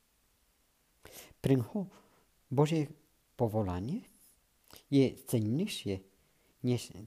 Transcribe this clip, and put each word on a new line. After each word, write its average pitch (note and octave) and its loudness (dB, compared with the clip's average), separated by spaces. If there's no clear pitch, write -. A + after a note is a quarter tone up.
Pre C3+ 4
ňoho F3 -2
Božie D3 2
povolanie A2 -2
je C3+ 4
cennejšie A2 -2
než B2 -2